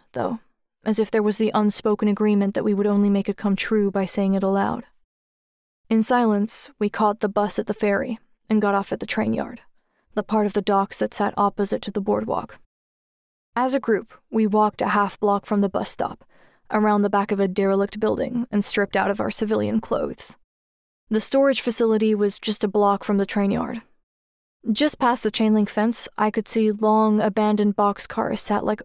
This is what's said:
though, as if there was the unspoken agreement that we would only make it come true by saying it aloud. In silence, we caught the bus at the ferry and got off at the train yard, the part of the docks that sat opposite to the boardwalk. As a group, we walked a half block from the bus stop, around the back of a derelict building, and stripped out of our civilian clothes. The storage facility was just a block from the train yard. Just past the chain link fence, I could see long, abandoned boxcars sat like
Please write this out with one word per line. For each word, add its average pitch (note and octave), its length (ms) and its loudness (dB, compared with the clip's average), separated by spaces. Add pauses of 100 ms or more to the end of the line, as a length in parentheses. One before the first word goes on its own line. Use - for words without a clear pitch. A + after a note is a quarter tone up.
(120)
though, A#3+ 280 -4 (440)
as G#3+ 160 0
if G#3+ 100 0
there A3 140 2
was G#3 140 0
the A3 160 0
unspoken G#3 560 0
agreement G3+ 440 2
that - 120 -2
we G#3+ 80 2
would G3+ 120 2
only G3+ 240 2
make G3 200 0
it G3+ 80 -4
come G3+ 180 0
true G3+ 340 0
by G3 140 -2
saying F#3+ 300 0
it F#3+ 100 0
aloud. G3 400 0 (1080)
In A3 140 4
silence, A3 640 0 (100)
we G#3 100 0
caught G#3+ 320 0
the G#3 80 0
bus G#3 280 -2
at G#3+ 100 -4
the G#3+ 60 -2
ferry G#3+ 460 -2 (300)
and G#3+ 120 2
got G3+ 140 2
off G3 160 -2
at - 80 -4
the G3+ 60 -10
train G#3+ 260 -2
yard, - 300 -6 (540)
the G#3+ 60 -2
part G#3 240 0
of G3+ 60 -2
the G#3 100 0
docks G3 360 0
that G#3+ 160 -2
sat G3+ 240 -2
opposite G3+ 460 0
to G3+ 80 -10
the G3+ 100 -4
boardwalk. G#3+ 580 -4 (960)
As B3+ 180 0
a C4+ 60 2
group, - 340 -2 (160)
we A3 180 2
walked G#3+ 340 2
a G#3 80 -2
half G3+ 280 0
block G3+ 280 0
from G3+ 160 0
the G3 80 2
bus - 200 -4
stop, - 360 -8 (460)
around G#3+ 320 2
the G3+ 60 2
back G3+ 220 0
of G3 80 0
a G3 80 2
derelict G3 520 0
building, A3 500 -2
and G#3 160 0
stripped - 300 -2
out F#3+ 160 0
of G#3 80 -4
our G#3 100 -4
civilian G#3+ 500 -2
clothes. - 580 -6 (720)
The A3 120 0
storage C4+ 400 2
facility A3 540 2
was G3+ 240 0
just - 240 -6
a G#3 40 2
block G3+ 360 2
from G3+ 140 0
the G3 100 0
train G3+ 240 0
yard. A#3+ 320 -6 (880)
Just C#4+ 260 0
past B3 240 0
the A3 80 -2
chain A3 240 2
link G#3 160 2
fence, A3 380 -2 (100)
I G#3+ 140 2
could G#3 160 -4
see A3 240 0
long, G#3+ 500 4
abandoned G#3 540 2
boxcars G#3 640 -2
sat - 260 -2
like G#3+ 200 -2